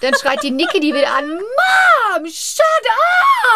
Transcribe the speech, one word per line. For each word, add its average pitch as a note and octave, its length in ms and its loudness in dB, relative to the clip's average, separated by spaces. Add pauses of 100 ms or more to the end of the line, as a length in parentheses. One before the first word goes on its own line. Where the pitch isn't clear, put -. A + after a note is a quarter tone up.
dann C4 140 0
schreit C#4 280 -2
die C#4 80 -4
Nikki D#4+ 300 -2
die D4 120 0
wieder - 220 0
an, G#4 140 -4
"Mom, B4+ 960 0
shut - 380 -2 (920)